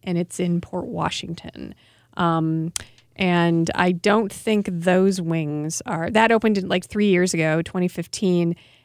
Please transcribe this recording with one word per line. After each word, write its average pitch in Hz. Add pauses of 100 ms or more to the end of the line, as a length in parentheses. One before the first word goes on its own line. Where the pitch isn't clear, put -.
and 175
it's 175
in 175
Port 180
Washington. 170 (420)
Um, 165 (420)
and 170
I 180
don't 202
think 214
those 185
wings 160
are, 170
that 220
opened 220
in, 190
like, 180
three 208
years 180
ago, 160
twenty 180
fifteen, 175 (300)